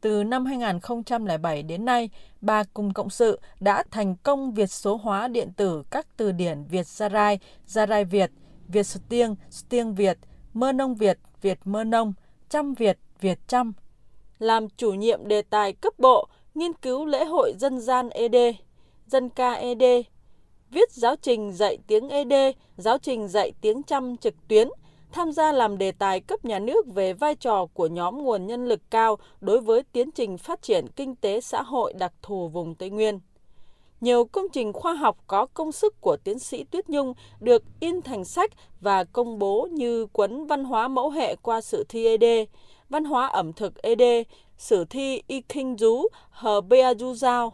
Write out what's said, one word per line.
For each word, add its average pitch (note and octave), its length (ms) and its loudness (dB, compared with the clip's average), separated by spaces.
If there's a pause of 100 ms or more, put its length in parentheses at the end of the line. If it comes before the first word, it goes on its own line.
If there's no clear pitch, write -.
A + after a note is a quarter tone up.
Từ G#3+ 240 0
năm B3+ 220 -2
hai C4+ 100 -4
nghìn G#3 240 -2
không A#3 240 -6
trăm A#3 220 -4
lẻ E3 120 -2
bảy D#3 240 -4
đến E3 220 -8
nay, A#3+ 260 0 (300)
bà G#3+ 240 2 (100)
cùng G#3 180 -4
cộng G3 180 -6
sự A3+ 300 2 (200)
đã G3 300 2
thành G3 320 -2
công C4+ 320 0
Việt G3+ 160 0
số G3+ 260 -2
hóa G#3+ 320 -4
điện A3+ 280 -4
tử F3 340 -2
các D#4 160 -6 (100)
từ G#3 160 0
điển E3+ 320 -4
Việt E3+ 220 -4
Gia G#3+ 220 -6
Rai, G#3 300 2 (280)
Gia G#3+ 200 0
Rai G#3 180 2
Việt, F#3 260 2 (380)
Việt G3+ 140 0
Stiêng, A3+ 540 -2 (140)
Stiêng A#3 440 -4
Việt, F#3+ 240 2 (360)
Mơ B3+ 180 0
Nông C4 220 -2
Việt, G#3 240 2 (240)
Việt F#3+ 220 0
Mơ G#3 200 -4
Nông, A3+ 280 0 (360)
Chăm C#4+ 260 -2
Việt, G#3 240 2 (220)
Việt F#3 180 -2 (100)
Chăm. B3 240 0 (680)
Làm A3+ 300 0
chủ G#3+ 240 -2
nhiệm G3+ 360 0
đề G#3 140 2
tài G#3 300 0
cấp - 260 -4
bộ, B3 300 6 (260)
nghiên D#4+ 180 -4
cứu C4 340 -6
lễ D4 180 0
hội D4+ 340 0
dân B3+ 220 -2
gian B3 300 0
E A#3 180 -2
D, A3+ 80 2 (680)
dân B3+ 220 0
ca B3 240 0
E B3 220 -4
D, A#3 80 2 (880)
viết F4+ 220 4
giáo A#3+ 300 2
trình G#3+ 300 -2
dạy F#3+ 340 0
tiếng A3 220 2
E C#4+ 160 -2
D, A#3+ 80 0 (440)
giáo A3 220 0
trình A3+ 300 -4
dạy F#3+ 320 0
tiếng A3 220 0
Chăm B3+ 340 -4
trực - 180 -4 (140)
tuyến, A3 200 6 (440)
tham D#4+ 200 -2
gia D#4 200 2
làm A3 260 2
đề F#3+ 140 -2
tài F#3+ 280 -2
cấp G4+ 240 -8
nhà A3 140 -4
nước C#4+ 360 0
về F#3+ 180 0
vai D4 220 -2
trò G#3 400 0
của E3+ 120 0
nhóm F3+ 380 -4
nguồn G#3 220 -2
nhân A#3+ 220 -6
lực A3+ 120 0 (100)
cao A3+ 280 2 (220)
đối G#3 200 2
với A3+ 220 2 (100)
tiến B3+ 180 -2
trình G3 280 -6
phát E4 240 -10
triển F#3 240 0 (100)
kinh C4+ 200 -8
tế G#3 240 -2
xã - 220 -6
hội A#3+ 300 -2
đặc F#3 200 -6 (100)
thù F#3 260 -8
vùng E3 260 -8
Tây F#3 160 -10
Nguyên. G#3 300 -2 (800)
Nhiều A#3+ 240 4
công F#4+ 280 -4
trình A3 200 -4
khoa E4+ 220 -4
học C4+ 220 0 (100)
có G#3 280 0
công D#4 180 -6
sức - 280 -2
của D#3 240 0
tiến G#3 140 -6
sĩ - 260 -10
Tuyết F4+ 240 -8
Nhung C#4 260 -2 (260)
được A3+ 220 6 (180)
in F4 220 -4
thành A3 220 -10
sách F#4 260 -2 (300)
và F#3+ 240 2
công A#3 340 -4
bố G3+ 340 0
như A#3 340 -2
cuốn A3+ 400 -2
Văn C#4+ 180 -2
hóa B3 240 -2
mẫu C4+ 220 0
hệ C#4 320 -2
qua A3+ 180 -2
sử - 280 -4
thi A3+ 180 -2
E A3+ 100 4
D, A3 80 6 (640)
Văn D#4 160 -2
hóa C4+ 220 0
ẩm E3 260 -2
thực G3 300 -8
E A3+ 160 2
D, B3+ 40 8 (560)
sử B3+ 260 2
thi C4+ 420 -6
Y C4 140 -6
Kinh C4 380 -8
Dú, A3+ 240 2 (280)
Hờ G#3 300 0
Bea B3 340 6
Du B3 200 -8
Giao. A#3+ 400 0